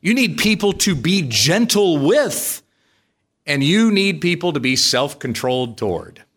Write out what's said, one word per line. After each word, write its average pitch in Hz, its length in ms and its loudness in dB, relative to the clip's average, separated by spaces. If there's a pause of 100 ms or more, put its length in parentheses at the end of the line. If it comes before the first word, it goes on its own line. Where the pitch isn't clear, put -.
You 196 140 0
need 214 240 0
people 208 340 0
to 196 220 -2
be 170 260 0
gentle 165 760 2
with. 214 640 0 (800)
And 143 180 0
you 214 300 4
need 190 300 0
people 175 320 0
to 143 40 -2
be 127 160 0
self-controlled 127 1000 -2
toward. - 480 -6 (120)